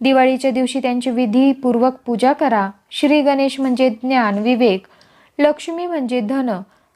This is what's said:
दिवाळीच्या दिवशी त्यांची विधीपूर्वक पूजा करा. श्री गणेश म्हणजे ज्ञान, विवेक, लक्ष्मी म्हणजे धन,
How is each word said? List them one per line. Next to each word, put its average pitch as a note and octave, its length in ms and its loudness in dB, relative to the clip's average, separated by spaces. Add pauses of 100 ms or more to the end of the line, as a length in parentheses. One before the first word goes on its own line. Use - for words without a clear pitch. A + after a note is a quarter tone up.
दिवाळीच्या C4 500 2
दिवशी B3+ 280 -2
त्यांची B3 320 -4
विधीपूर्वक B3+ 840 0 (120)
पूजा A#3+ 260 2
करा. A3+ 380 0 (200)
श्री D4 320 2
गणेश C4+ 380 0
म्हणजे C4 280 0
ज्ञान, B3 500 -2
विवेक, A3 480 0 (520)
लक्ष्मी D4+ 480 -2
म्हणजे B3+ 340 -4
धन, B3+ 300 -4 (460)